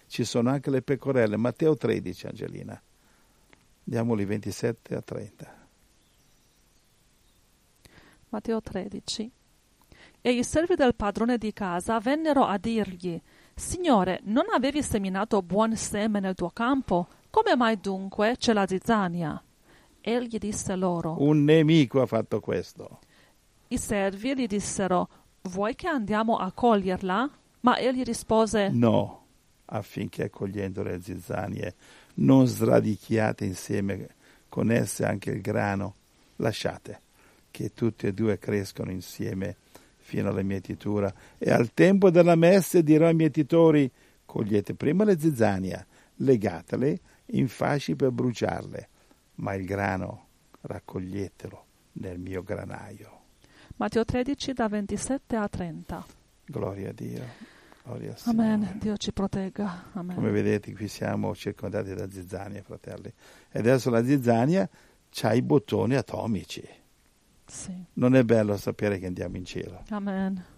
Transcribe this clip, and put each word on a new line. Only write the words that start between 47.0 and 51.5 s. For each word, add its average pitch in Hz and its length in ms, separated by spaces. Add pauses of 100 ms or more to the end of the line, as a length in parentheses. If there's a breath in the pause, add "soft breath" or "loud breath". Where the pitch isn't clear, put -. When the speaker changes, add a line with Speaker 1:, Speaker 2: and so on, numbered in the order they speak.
Speaker 1:
in 139 200
fasci 147 480
per 131 160
bruciarle, 110 800 (460 soft breath)
ma - 180
il 98 100
grano 98 640 (320)
raccoglietelo 92 1080 (280)